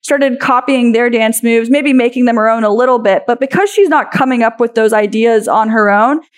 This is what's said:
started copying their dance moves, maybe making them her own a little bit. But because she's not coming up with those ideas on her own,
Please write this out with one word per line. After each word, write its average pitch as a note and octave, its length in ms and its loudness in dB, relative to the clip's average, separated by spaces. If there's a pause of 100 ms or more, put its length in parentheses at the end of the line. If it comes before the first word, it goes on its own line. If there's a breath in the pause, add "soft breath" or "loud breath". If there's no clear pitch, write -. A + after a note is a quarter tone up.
started C4+ 360 -2
copying B3 500 0
their A#3 180 0
dance A3+ 360 -2
moves, A#3 260 0
maybe C#4+ 220 0
making B3 320 0
them A#3 100 0
her A3 160 0
own A3+ 140 -2
a G#3 60 0
little B3 280 2
bit. G3+ 260 0
But A#3+ 140 -2
because F4+ 320 -2
she's G4+ 180 2
not C#4+ 220 0
coming B3+ 320 -2
up A3+ 160 -2
with A#3 160 -2
those A3 180 2
ideas G#3+ 540 0
on A3 220 0
her G#3+ 220 0
own, A#3+ 300 0 (180 soft breath)